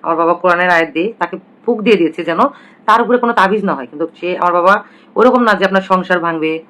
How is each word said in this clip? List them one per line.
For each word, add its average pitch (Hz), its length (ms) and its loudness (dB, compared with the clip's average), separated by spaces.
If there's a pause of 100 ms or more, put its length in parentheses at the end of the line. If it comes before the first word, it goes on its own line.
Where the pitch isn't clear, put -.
আমার 165 160 -2
বাবা 170 200 0
কোরআনের 180 360 0
আয়াত 160 200 0
দিয়ে 180 120 -2 (120)
তাকে 226 140 -6 (280)
ফুঁক 233 240 -2
দিয়ে 208 140 4
দিয়েছে 165 280 -2
যেন 170 120 -2 (480)
তার 226 160 4
উপরে 240 180 0
কোনো 233 180 -2
তাবিজ 190 280 0
না 160 80 -2
হয়, 131 140 -10
কিন্তু 151 140 -6 (140)
সে, 175 100 -6 (120)
আমার 175 180 0
বাবা 185 160 4 (440)
ওরকম 247 280 4
না 214 120 4
যে 190 100 0
আপনার 190 220 0
সংসার 185 360 0
ভাঙবে 160 260 -4 (180)